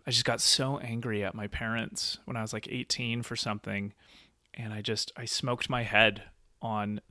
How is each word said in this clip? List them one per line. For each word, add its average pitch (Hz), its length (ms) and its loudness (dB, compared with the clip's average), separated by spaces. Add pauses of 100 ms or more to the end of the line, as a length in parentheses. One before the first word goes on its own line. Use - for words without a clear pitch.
I 143 40 -4
just 117 140 2
got 117 160 2
so 135 380 4
angry 117 440 -2
at 98 140 -2
my 107 100 -6
parents - 760 -4
when 127 120 -6
I 113 60 -2
was, 110 100 -6
like, 107 180 -6
eighteen 120 520 -2
for 120 140 -6
something, 104 560 -4 (640)
and 110 200 -6
I 107 80 -6
just, 107 340 -2
I 123 80 -10
smoked - 460 -2
my 120 140 2
head 107 400 8 (360)
on 104 400 -2 (100)